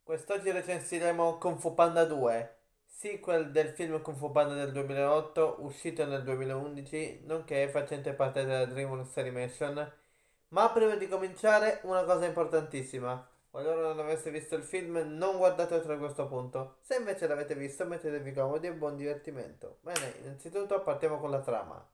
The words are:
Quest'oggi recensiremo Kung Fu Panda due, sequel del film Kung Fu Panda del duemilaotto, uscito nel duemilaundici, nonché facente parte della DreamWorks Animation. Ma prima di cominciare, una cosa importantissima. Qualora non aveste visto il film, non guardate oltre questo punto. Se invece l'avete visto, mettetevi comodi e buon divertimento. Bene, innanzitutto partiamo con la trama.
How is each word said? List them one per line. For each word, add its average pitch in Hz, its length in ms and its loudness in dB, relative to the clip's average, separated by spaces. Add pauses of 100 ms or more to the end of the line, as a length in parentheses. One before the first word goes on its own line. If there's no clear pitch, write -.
Quest'oggi 190 480 -2
recensiremo 170 880 2
Kung 165 220 0
Fu 165 160 -2
Panda 165 300 8
due, 120 560 0 (260)
sequel 175 640 -2
del 151 180 4
film 160 320 -4
Kung 151 160 -8
Fu 139 140 -4
Panda 147 240 4
del 143 160 -2
duemilaotto, 143 880 2
uscito 147 480 -4
nel 139 160 -2
duemilaundici, 139 1000 -4
nonché 151 440 0
facente 143 440 -2
parte 135 320 0
della 131 200 2
DreamWorks 131 520 -6
Animation. 135 760 -4 (540)
Ma 214 240 6
prima 220 240 6
di 190 120 -4
cominciare, 208 760 4
una 185 200 2
cosa 175 220 4
importantissima. 143 1040 -2 (180)
Qualora 160 420 -2
non 156 100 -4
aveste 156 320 -2
visto 151 240 -4
il 147 80 -4
film, 170 420 -4
non 175 320 -2
guardate 175 380 4
oltre 156 240 0
questo 143 260 -4
punto. 131 560 -6
Se 262 140 -4
invece 190 320 -2
l'avete 147 260 -2
visto, 139 320 -6
mettetevi 147 480 -6
comodi 143 320 0
e 175 80 -4
buon 147 220 -4
divertimento. 143 840 -8
Bene, 156 420 -4
innanzitutto 185 580 -4
partiamo 151 380 0
con 147 100 -4
la 135 120 0
trama. 110 520 -6